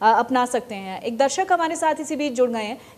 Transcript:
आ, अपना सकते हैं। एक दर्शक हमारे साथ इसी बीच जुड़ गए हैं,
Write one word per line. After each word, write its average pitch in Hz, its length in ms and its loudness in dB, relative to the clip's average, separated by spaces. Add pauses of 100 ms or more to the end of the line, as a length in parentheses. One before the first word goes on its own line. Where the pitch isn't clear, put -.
आ, 220 100 6
अपना 247 340 2
सकते 233 280 -4
हैं। 190 280 -10
एक 226 160 -6
दर्शक 277 340 2
हमारे 330 240 0
साथ 320 240 0
इसी 302 160 -6
बीच 285 160 -2
जुड़ 240 180 2
गए 226 120 -4
हैं, 214 180 -8 (180)